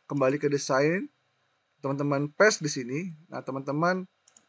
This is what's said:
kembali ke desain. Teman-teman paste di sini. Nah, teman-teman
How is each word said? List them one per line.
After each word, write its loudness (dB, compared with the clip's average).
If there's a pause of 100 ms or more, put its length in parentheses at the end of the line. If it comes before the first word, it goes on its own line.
kembali 2
ke 0
desain. 0 (720)
Teman-teman -2
paste 6
di -4
sini. -4 (320)
Nah, -8
teman-teman -2 (440)